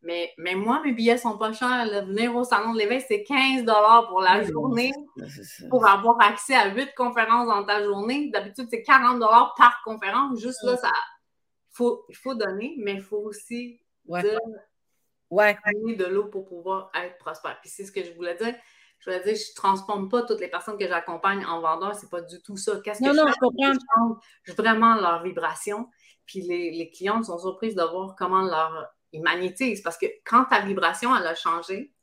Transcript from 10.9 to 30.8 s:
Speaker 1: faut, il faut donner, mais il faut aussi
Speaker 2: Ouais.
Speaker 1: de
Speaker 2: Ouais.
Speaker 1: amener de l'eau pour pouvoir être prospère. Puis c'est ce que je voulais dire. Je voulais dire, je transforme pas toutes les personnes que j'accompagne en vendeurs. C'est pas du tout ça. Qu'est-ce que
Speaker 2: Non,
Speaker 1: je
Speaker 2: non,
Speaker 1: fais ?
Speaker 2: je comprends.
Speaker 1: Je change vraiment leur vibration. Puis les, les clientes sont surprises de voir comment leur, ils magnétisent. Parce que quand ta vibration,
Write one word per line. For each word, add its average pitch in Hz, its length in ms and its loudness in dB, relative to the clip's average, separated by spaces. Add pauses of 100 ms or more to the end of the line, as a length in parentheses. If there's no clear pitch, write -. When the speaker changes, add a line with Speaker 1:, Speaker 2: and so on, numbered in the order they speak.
Speaker 1:
faut, - 380 -2
il - 60 -20
faut 262 180 -10
donner, 220 440 -6
mais 202 160 -6
il 196 80 -10
faut 208 160 -8
aussi 233 600 -12 (280)
Speaker 2:
Ouais. 175 140 -4
Speaker 1:
de 214 160 0 (920)
Speaker 2:
Ouais. 208 340 4
Speaker 1:
amener 214 300 -4
de 185 120 -2
l'eau 196 180 -2
pour 190 240 -12
pouvoir 190 460 -8
être 180 240 -8
prospère. 156 420 -12
Puis - 100 -20
c'est - 140 -16
ce 196 80 -20
que 190 100 -6
je 175 100 -12
voulais 175 220 -8
dire. 226 200 -6 (460)
Je - 100 -12
voulais 185 120 -4
dire, 208 140 -2
je - 180 -12
transforme 196 540 -2
pas 240 140 0
toutes 233 180 -4
les 180 80 -8
personnes 202 300 -8
que 196 100 -4
j'accompagne 180 580 -4
en 165 140 -6
vendeurs. 165 340 -2
C'est - 160 -16
pas 175 120 -8
du 170 200 -20
tout 202 140 -14
ça. 202 260 -4
Qu'est-ce 208 180 -8
que 254 40 0
Speaker 2:
Non, 285 80 4
Speaker 1:
je 294 60 4
Speaker 2:
non, 311 80 6
Speaker 1:
fais ? 277 80 4
Speaker 2:
je - 60 -10
comprends. 254 320 2 (680)
Speaker 1:
Je - 80 -20
change 170 60 -14
vraiment 226 400 4
leur 170 260 0
vibration. 175 680 -6 (380)
Puis 190 160 -12
les, 175 300 -4
les 165 180 -10
clientes 214 360 -4
sont 175 120 -10
surprises 190 360 -6
de 185 80 -2
voir 185 360 -6
comment 185 240 0
leur, 160 460 -4 (240)
ils 156 100 -12
magnétisent. 185 600 -2
Parce 165 160 -8
que 165 80 -2 (180)
quand 247 220 4
ta 226 140 2
vibration, 196 560 0